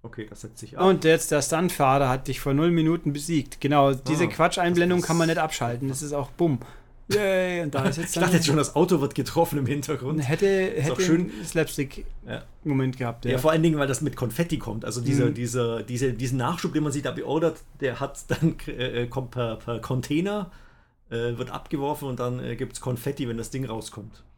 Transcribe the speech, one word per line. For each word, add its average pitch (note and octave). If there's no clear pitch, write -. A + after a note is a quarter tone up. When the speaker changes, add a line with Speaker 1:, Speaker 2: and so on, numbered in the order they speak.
Speaker 1:
Okay, A#2
das -
setzt -
sich -
ab. F3
Speaker 2:
Und F3+
jetzt D#3+
der D3
Stuntfahrer C#3
hat C3
dich B2+
vor C#3
null D#3+
Minuten E3
besiegt. D3
Genau, C#3
diese D#3
Speaker 1:
Ah, -
Speaker 2:
Quatscheinblendung F3
Speaker 1:
das E3+
Speaker 2:
kann D#3+
man E3
Speaker 1:
ist E3
Speaker 2:
nicht E3
abschalten. B2+
Das C3+
ist D3
auch C#3+
bumm. D#3
Yay, F#3
und D3
da C3
ist C#3
jetzt E3+
Speaker 1:
<laughs> -
Ich -
dachte D3
Speaker 2:
dann D#3+
Speaker 1:
jetzt E3
schon, D3
das C#3+
Auto E3
wird C3+
getroffen D3+
im C3+
Hintergrund. C#3+
Speaker 2:
Hätte, E3
Speaker 1:
Ist F#3+
auch D#3+
Speaker 2:
hätte F#3+
Speaker 1:
schön. E3+
Speaker 2:
einen G#3+
Slapstick-Moment C3+
Speaker 1:
Ja. -
Speaker 2:
gehabt, A#2+
Speaker 1:
Ja, A#2+
Speaker 2:
ja. C3
Speaker 1:
vor D#3
allen D#3+
Dingen, D#3+
weil C#3
das C3+
mit C#3+
Konfetti C#3
kommt. A2
Also A#2
dieser, C#3
Speaker 2:
Mhm. -
Speaker 1:
dieser, A#2
diese, B2
diesen B2+
Nachschub, D3+
den D3+
man D3
sich C#3
da -
beordert, D#3
der B2
hat -
dann, D#3
äh, A#2+
äh, -
kommt B2+
per, A#2
per A#2
Container, E3+
äh, A#2
wird A#2+
abgeworfen C#3+
und B2
dann, B2
äh, A#2+
gibt's A#2+
Konfetti, C3
wenn A2+
das A2+
Ding C3+
rauskommt. A2